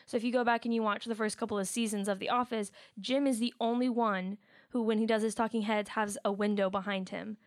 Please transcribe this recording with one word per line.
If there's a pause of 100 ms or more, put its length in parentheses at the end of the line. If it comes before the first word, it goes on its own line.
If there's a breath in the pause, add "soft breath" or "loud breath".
So
if
you
go
back
and
you
watch
the
first
couple
of
seasons
of
The
Office, (260 loud breath)
Jim
is
the
only
one (320 soft breath)
who,
when
he
does
his
talking
heads,
has
a
window
behind
him, (120 soft breath)